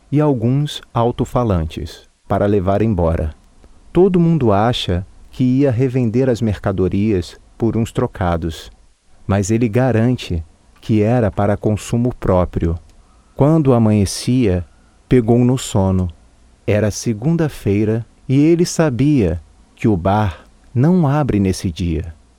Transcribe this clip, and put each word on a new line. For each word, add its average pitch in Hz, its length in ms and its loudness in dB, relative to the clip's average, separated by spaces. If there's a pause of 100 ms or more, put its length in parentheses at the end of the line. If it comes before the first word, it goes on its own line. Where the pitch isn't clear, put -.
(100)
e 135 80 0
alguns 143 640 0 (140)
alto-falantes, 117 1120 -2 (180)
para 98 200 0
levar 101 340 0
embora. 82 540 0 (580)
Todo 180 260 4
mundo 165 320 2
acha 98 560 0 (240)
que - 140 -4
ia 131 260 2
revender 127 600 0
as 113 100 -2
mercadorias 98 960 -2 (200)
por 110 180 -2
uns 113 160 -2
trocados, 87 800 -4 (540)
mas 98 240 0
ele 113 180 2
garante 113 720 0 (380)
que 107 220 0
era 117 280 2
para 101 280 -2
consumo 120 560 -2
próprio. 85 640 -2 (580)
Quando 143 380 4
amanhecia, 107 920 2 (420)
pegou 120 340 4
no 123 180 2
sono. 95 500 0 (580)
Era 104 240 0
segunda-feira 113 1160 -2 (200)
e 135 140 2
ele 165 240 4
sabia 127 800 0 (340)
que - 100 -4
o 107 100 2
bar 98 500 -2 (280)
não 165 320 2
abre 135 320 0
nesse 95 320 0
dia. 82 440 -4 (240)